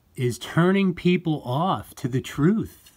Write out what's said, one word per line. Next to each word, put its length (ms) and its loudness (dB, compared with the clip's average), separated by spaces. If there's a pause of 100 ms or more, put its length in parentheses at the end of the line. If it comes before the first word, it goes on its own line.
(160)
is 240 -2
turning 540 2
people 500 0
off 520 -4
to 120 -8
the 140 -2
truth, 760 -2